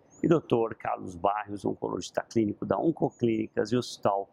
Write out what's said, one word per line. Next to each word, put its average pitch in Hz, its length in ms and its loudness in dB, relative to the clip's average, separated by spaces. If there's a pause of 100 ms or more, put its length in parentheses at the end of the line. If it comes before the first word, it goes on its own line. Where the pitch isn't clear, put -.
(240)
e - 60 4
doutor 117 440 2
Carlos 107 420 -6
Barrios, 101 500 -2
oncologista 110 560 -4
clínico 107 440 0
da 98 120 2
Oncoclínicas 113 960 0
e - 20 2
Hospital 101 560 -2